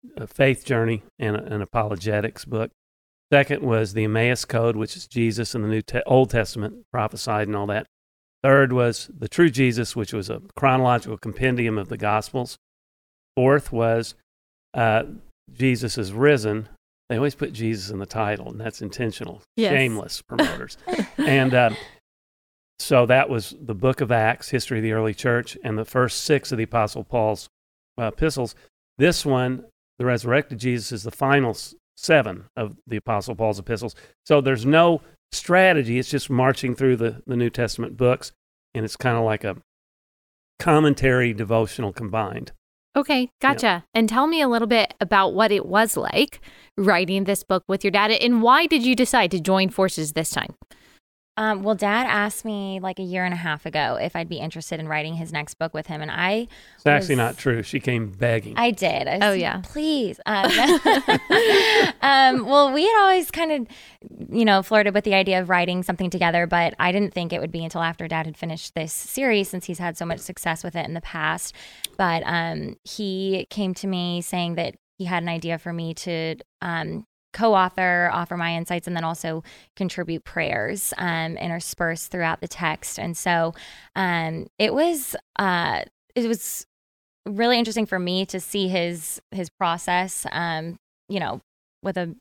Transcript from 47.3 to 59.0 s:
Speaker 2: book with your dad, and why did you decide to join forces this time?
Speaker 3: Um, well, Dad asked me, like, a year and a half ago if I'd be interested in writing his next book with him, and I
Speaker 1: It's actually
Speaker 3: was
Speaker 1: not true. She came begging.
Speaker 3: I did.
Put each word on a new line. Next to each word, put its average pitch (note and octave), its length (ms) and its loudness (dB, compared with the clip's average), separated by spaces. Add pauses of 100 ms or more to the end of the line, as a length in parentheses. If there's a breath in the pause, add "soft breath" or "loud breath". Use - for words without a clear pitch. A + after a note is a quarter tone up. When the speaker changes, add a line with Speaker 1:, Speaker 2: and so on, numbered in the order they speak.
Speaker 2:
book F#3 260 0
with G3 160 -2
your G3+ 60 2
dad, G#3 200 2
and A#3 320 4
why C4+ 240 6
did D4 180 2
you B3+ 100 4
decide A3+ 380 4
to F#3 80 -2
join F#3+ 280 2
forces E3 440 0
this D#3+ 180 -4
time? - 240 -6 (840 soft breath)
Speaker 3:
Um, G#3+ 240 -2
well, G#3+ 120 2
Dad G#3+ 320 0
asked G#3 400 -2
me, G3 340 -6
like, F#3 180 -8
a F#3+ 40 -8
year F3+ 240 -4
and F3+ 80 -2
a - 20 -6
half D#3+ 300 -6
ago D3 340 -2
if D3+ 160 -4
I'd E3 100 -6
be E3 120 -8
interested D#3 420 -8
in D#3 80 -8
writing D#3 280 -4
his E3 180 -8
next D3 240 -8
book D#3+ 160 -4
with D#3 120 -8
him, D3+ 140 -8
and D3+ 100 -8
I G#3 380 -2 (280 loud breath)
Speaker 1:
It's - 100 -2
actually D3 300 4
Speaker 3:
was - 20 2
Speaker 1:
not A#2+ 180 0
true. A#2+ 260 0
She - 160 -6
came A#2 300 -2
begging. A2 480 -2
Speaker 3:
I A#3+ 140 2
did. - 360 -2